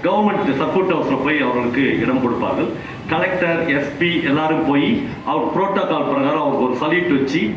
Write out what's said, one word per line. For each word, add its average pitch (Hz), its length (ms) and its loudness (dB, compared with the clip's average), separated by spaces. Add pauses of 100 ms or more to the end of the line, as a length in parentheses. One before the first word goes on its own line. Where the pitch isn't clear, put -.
கவர்மெண்ட் 190 540 2
சர்க்யூட் 170 360 0
ஹவுஸ்ல 135 300 0
போய் 147 160 0
அவர்களுக்கு 123 600 0
இடம் - 220 0
கொடுப்பார்கள். - 440 0 (440)
கலெக்டர், 170 600 0
எஸ் 143 280 -2
பி 165 260 0
எல்லாரும் 151 440 0
போய் 156 340 2 (240)
அவர் 170 200 -2
புரோட்டோகால் 165 680 0
பிரகாரம் 143 280 0
அவருக்கு 135 220 0
ஒரு 123 180 0
சல்யூட் 160 320 2
வச்சு 170 440 0